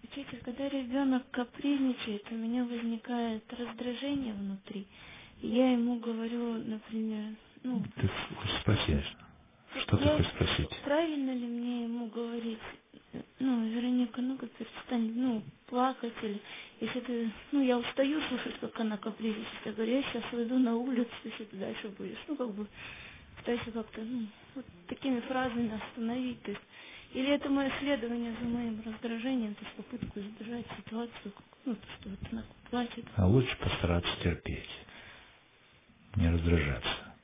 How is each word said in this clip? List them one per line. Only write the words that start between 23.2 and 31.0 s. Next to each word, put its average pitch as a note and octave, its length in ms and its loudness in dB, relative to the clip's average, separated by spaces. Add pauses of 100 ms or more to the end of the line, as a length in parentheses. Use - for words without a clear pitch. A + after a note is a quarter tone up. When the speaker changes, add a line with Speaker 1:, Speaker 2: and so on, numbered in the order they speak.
Speaker 1:
пытаюсь A#3 240 0 (120)
как-то, A3 280 -6
ну, A#3 240 -4 (300)
вот C4 100 -8 (220)
такими B3+ 340 0
фразами A#3+ 500 0 (180)
остановить, A#3+ 520 -2
то G3+ 100 -6
есть, G#3 120 -8 (500)
или C4 200 2
это C#4+ 160 2
мое C#4 300 4
следование A#3 600 0
за A#3+ 80 -2
моим A#3 380 -2
раздражением, A3+ 680 -2
то - 100 -14
есть - 120 -12
попытку - 420 -6
избежать A3 460 -8 (120)
ситуацию, A3+ 580 -8